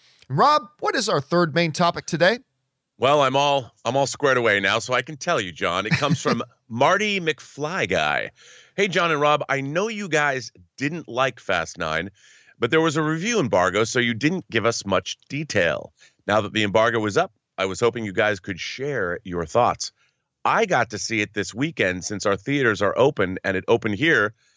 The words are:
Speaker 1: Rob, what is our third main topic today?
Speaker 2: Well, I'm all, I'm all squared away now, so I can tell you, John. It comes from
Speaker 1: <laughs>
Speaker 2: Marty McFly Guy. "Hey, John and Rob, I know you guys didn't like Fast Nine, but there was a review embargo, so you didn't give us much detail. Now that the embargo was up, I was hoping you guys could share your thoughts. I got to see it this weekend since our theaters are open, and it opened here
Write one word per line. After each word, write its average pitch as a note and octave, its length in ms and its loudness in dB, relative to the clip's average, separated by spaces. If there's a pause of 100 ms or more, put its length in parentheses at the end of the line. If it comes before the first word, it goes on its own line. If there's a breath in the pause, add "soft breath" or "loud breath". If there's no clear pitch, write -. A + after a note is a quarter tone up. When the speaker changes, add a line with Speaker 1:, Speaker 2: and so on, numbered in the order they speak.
(280 soft breath)
Speaker 1:
Rob, B3 400 2 (100)
what G4+ 160 -2
is A3 140 -2
our E3+ 120 2
third E3+ 360 0
main E3+ 160 2
topic E3+ 340 0
today? F3+ 320 2 (600)
Speaker 2:
Well, C#3 240 4
I'm C3 120 2
all, C#3 380 0 (120)
I'm A#2+ 120 0
all C#3 100 2
squared C3+ 300 2
away A2 240 4
now, G2 180 2
so B2 160 -4
I B2 80 0
can D#3 140 -12
tell D#3 240 -2
you, F#2 100 -6
John. F2+ 340 -2
It A2 100 -4
comes C#3+ 280 0
from A#2+ 220 -2 (120)
Speaker 1:
<laughs> - 120 -20
Speaker 2:
Marty F#3 520 2
McFly D#3 680 -4
Guy. D2+ 420 0 (460 loud breath)
"Hey, G3+ 100 0
John E3+ 240 2
and D3 100 0
Rob, D3 280 2
I C#3 120 -2
know D#3 280 -2
you G#3 200 -8
guys C#3+ 440 -2 (240)
didn't D3+ 320 -6
like B2+ 320 -2
Fast E2+ 360 -4
Nine, E2 340 -4 (480 soft breath)
but A#2 120 -2
there D#3+ 100 4
was D#3+ 160 2
a D#3+ 60 0
review E3+ 380 -2
embargo, F#2+ 420 2
so A#2 160 -2
you A#2+ 160 2
didn't D3+ 340 -2
give A2 160 0
us A#2 220 -2
much F#2 320 -2 (100)
detail. E2+ 640 -2 (360 soft breath)
Now G#2 120 2
that G2+ 120 -4
the G#2+ 100 0
embargo A2 380 2
was G#2+ 160 -2
up, F3 160 0 (260)
I F#2+ 80 0
was F#2 140 -6
hoping A#2 240 0
you G2+ 80 -6
guys G#2+ 260 0
could F2+ 220 -10
share B2 640 -6
your F2 200 -4
thoughts. G#2 460 0 (540)
I E3+ 200 2
got C3 260 0
to G#2 80 -8
see A2 220 -2
it G#2 140 -4
this G2 180 -4
weekend G2+ 520 -2
since G#2 220 -6
our G2+ 100 2
theaters B2 440 0
are G2 160 0
open, G#2+ 460 2
and F#2+ 140 -2
it F#2 100 -6
opened A2 300 0
here A#2 380 2 (220)